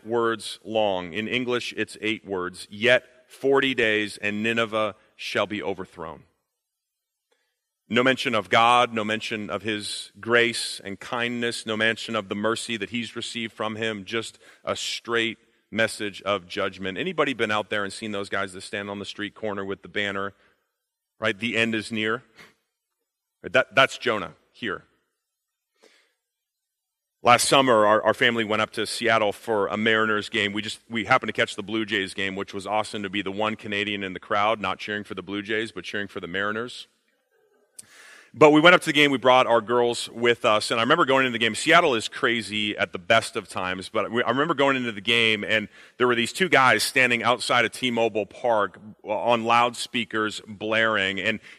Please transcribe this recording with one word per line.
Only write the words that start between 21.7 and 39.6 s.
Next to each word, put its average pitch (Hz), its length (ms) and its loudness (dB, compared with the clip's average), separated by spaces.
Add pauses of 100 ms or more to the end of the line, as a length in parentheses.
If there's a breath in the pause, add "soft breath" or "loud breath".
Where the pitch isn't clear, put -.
is 110 180 -6
near." 110 300 -4 (1200 loud breath)
That, 104 320 0
that's 131 240 4
Jonah 101 360 -4 (180)
here. 92 320 -10 (2500 soft breath)
Last 120 240 6
summer, 127 400 6
our, 107 160 4
our 107 100 4
family 117 300 2
went 107 180 0
up 107 100 0
to 107 140 -4
Seattle 110 480 0
for 104 340 -2
a 101 100 -4
Mariners 110 520 0
game. 101 240 -2
We 104 80 -4
just, 107 180 -12 (100)
we 113 160 -6
happened 117 240 0
to 110 40 -8
catch - 220 -2
the 104 80 -10
Blue 110 220 -4
Jays 98 280 -4
game, 98 220 -6
which 98 180 -8
was 98 140 -10
awesome 107 340 -4
to 101 80 -8
be 101 120 -4
the 95 100 -6
one 107 240 -2
Canadian 104 480 -6
in 92 100 -8
the 90 60 -12
crowd, 107 420 0
not 92 160 -4
cheering 104 260 -8
for 101 120 -12
the 92 80 -8
Blue 101 180 -8
Jays, 110 300 -6
but 90 120 -12
cheering 101 240 -8
for 101 120 -14
the 87 80 -10
Mariners. 104 600 -6 (1400 loud breath)
But 147 200 8
we 151 100 8
went 175 140 10
up 160 60 2
to - 40 -12
the 156 80 -2
game, 147 160 6
we 135 80 0
brought 127 300 6
our 117 120 4
girls 120 520 0